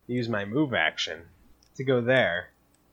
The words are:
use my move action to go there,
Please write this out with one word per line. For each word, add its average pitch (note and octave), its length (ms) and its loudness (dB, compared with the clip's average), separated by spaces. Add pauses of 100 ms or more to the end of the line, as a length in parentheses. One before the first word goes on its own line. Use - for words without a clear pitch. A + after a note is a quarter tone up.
use A#2+ 220 -2
my G#2 160 -2
move B2 300 -2
action D#2+ 480 -2 (540)
to C3+ 80 -8
go B2+ 180 2
there, A2+ 480 2 (420)